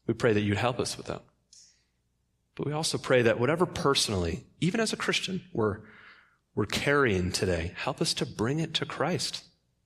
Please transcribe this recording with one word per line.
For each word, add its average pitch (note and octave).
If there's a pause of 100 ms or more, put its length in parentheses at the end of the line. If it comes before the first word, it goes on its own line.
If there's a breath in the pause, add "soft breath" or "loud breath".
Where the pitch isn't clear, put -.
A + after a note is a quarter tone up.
We A#2
pray A2+
that G#2
you'd G2+
help B2
us -
with -
that. - (1300 soft breath)
But -
we C#3+
also D#3
pray B2
that B2
whatever D#3+
personally, G2 (140)
even F3+
as -
a -
Christian, - (100)
we're, G#2+ (760 loud breath)
we're A2
carrying G#2+
today, F2
help -
us -
to -
bring A#2+
it D#3+
to -
Christ. - (420)